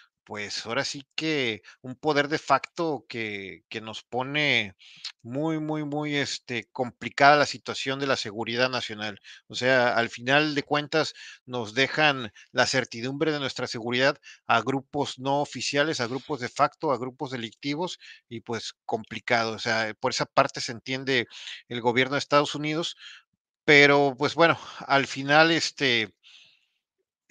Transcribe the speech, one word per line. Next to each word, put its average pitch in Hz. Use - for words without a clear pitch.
pues, 104
ahora 120
sí 143
que 135
un 127
poder 143
de 151
facto 143
que, 101
que 113
nos 110
pone 127
muy, 151
muy, 156
muy, 147
este, 123
complicada 131
la 143
situación 135
de 139
la 131
seguridad 117
nacional. 107
O 135
sea, 123
al 117
final 143
de 139
cuentas 147
nos 120
dejan 135
la 123
certidumbre 131
de 147
nuestra 127
seguridad 123
a 117
grupos 131
no 139
oficiales, 143
a 120
grupos 131
de 120
facto, 147
a 123
grupos 127
delictivos 143
y, 117
pues, -
complicado. 113
O 104
sea, 110
por 123
esa -
parte 139
se -
entiende 131
el 120
gobierno 123
de 143
Estados 147
Unidos, 151
pero, 143
pues, 139
bueno, 160
al 135
final, 147
este, 120